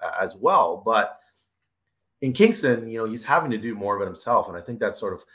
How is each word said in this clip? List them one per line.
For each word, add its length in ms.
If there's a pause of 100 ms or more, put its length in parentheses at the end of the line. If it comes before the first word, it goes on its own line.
uh, 80 (100)
as 140
well. 500
But 340 (1000)
in 120
Kingston, 540
you 100
know, 80
he's 200
having 260
to 60
do 180
more 200
of 60
it 40
himself. 420
And 100
I 40
think 180
that's 200
sort 140
of 200